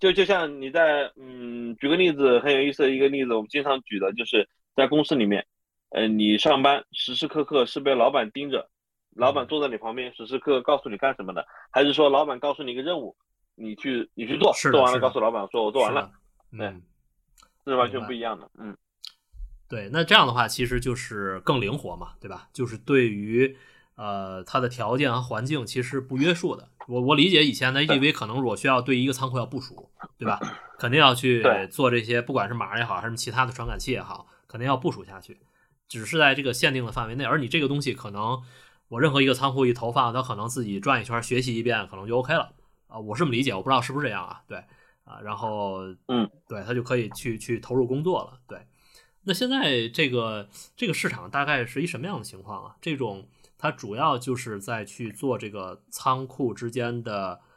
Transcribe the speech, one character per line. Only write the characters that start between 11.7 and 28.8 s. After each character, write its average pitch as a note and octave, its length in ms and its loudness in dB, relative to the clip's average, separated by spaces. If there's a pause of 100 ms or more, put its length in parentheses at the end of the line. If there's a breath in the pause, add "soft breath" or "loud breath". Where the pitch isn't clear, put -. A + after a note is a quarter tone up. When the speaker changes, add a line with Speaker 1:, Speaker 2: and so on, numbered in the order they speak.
Speaker 1:
还 C3+ 140 4
是 C#3+ 80 2
说 C#3+ 180 6
老 C#3 140 4
板 B2+ 160 -6
告 C#3+ 120 -2
诉 D3 120 -10
你 B2 80 -6
一 - 20 -8
个 C3 80 -6
任 E3+ 160 -4
务， A2+ 160 -10 (400)
你 A2 220 -10
去， B2+ 380 -4
你 A#2 120 -10
去 B2+ 120 -4
做， G3 160 6
Speaker 2:
是 C#3 180 0
的， - 0 -
Speaker 1:
做 D3 100 8
完 B2 80 6
了 B2+ 60 4
Speaker 2:
是 A#2+ 40 0
的。 B2+ 60 4
Speaker 1:
告 B2 60 0
诉 C3 80 -2
老 A2 100 2
板 G#2+ 220 -4
说 A#2 120 0
：“我 G#2+ 60 0
做 B2+ 120 2
完 A2 120 2
了。” - 160 -4 (400)
Speaker 2:
是 A2+ 80 -16
的， G#2+ 60 -6
Speaker 1:
对。 - 20 -4
Speaker 2:
嗯。 F#2 160 -12 (840)
Speaker 1:
这 C#3 60 -6
是 C3 60 0
完 A#2+ 120 4
全 B2 160 -6
不 G#2+ 80 -8
一 A#2+ 60 -8
样 A2+ 220 -6
的， - 140 -20
Speaker 2:
明 A2 120 -16
白。 G2+ 60 -12
Speaker 1:
嗯。 - 40 -18 (920)
Speaker 2:
对， G#2 240 -10
那 E3 100 0
这 G3+ 140 6
样 F3 100 8
的 B2 60 2
话 A#2+ 160 2
其 B2 180 -2
实 A#2+ 140 -2
就 B2 160 -2
是 G2 440 -6
更 C3+ 200 0
灵 G#2+ 180 -2
活 F2 160 -10
嘛， F2 260 -14
对 G#2+ 80 -14
吧？ F#2 240 -16
就 B2+ 140 -4
是 A2 100 -8
对 C3 320 4
于， A2+ 480 0 (380 loud breath)
呃， G2 480 -8
它 C3 160 -2
的 B2+ 100 0
条 A#2+ 280 -4
件 C3+ 160 0
和 B2 100 -2
环 B2 240 -4
境 C#3+ 180 -4
其 B2+ 160 -6
实 B2+ 200 -4
不 B2+ 160 -8
约 E3 180 4
束 E3 220 -4
的。 - 140 -18 (180)
我， B2 120 -2
我 C3+ 140 4
理 E3 140 8
解 D#3 160 6
以 C#3 80 2
前 C3 200 0
的 C#3 100 2
A D#3 40 0
G D3+ 80 4
V C3+ 60 4
Speaker 1:
对。 D3 120 4
Speaker 2:
可 B2+ 140 -6
能 B2+ 200 -2
我 G#2 100 0
需 - 100 -4
要 B2+ 160 4